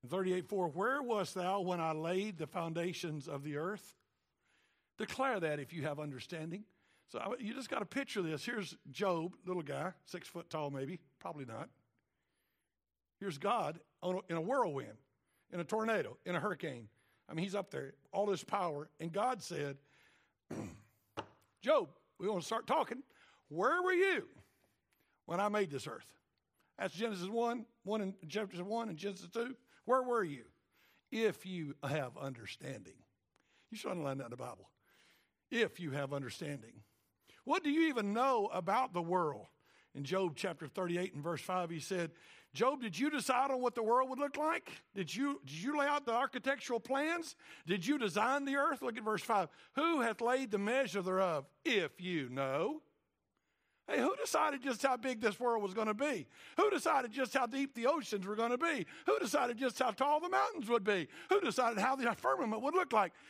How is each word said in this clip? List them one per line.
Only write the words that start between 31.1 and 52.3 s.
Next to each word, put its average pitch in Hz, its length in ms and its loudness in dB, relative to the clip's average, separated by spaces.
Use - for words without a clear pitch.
If 220 320 2
you 170 300 -4
have 135 300 -2
understanding. 117 800 -10
You 220 60 -14
should - 140 -6
underline 143 280 -2
that 139 60 -6
in 117 60 -10
the 123 80 -10
Bible. 123 320 -12
If - 300 2
you 165 100 -4
have 139 240 -4
understanding. 143 580 -8
What 359 180 0
do 302 60 0
you 320 200 6
even 214 260 2
know 233 360 4
about 196 440 0
the 175 80 0
world? 165 440 2
In 143 100 -6
Job 180 300 2
chapter 165 320 -4
thirty-eight 180 460 -2
and 147 100 -8
verse 165 200 -2
five, 185 260 -2
he 165 120 -4
said, 170 300 -2
"Job, 254 260 2
did 196 180 -4
you 285 120 2
decide 269 400 2
on 262 100 0
what 247 140 2
the 240 80 -2
world 240 260 6
would 254 100 -4
look 277 200 -2
like? 320 320 0
Did 175 200 -4
you, 277 300 -2
did 147 180 -10
you 285 160 -2
lay 285 80 4
out 285 200 2
the 233 80 0
architectural 254 680 0
plans? 311 560 -2
Did 175 200 0
you 294 120 2
design 240 480 2
the 269 100 0
earth?" 277 240 2
Look 240 160 -4
at 233 80 -8
verse 214 180 0
five. 196 260 4
"Who 320 260 4
hath 233 220 0
laid 247 280 2
the 202 80 0
measure 208 440 2
thereof, 180 420 2
if 196 340 2
you 170 300 -2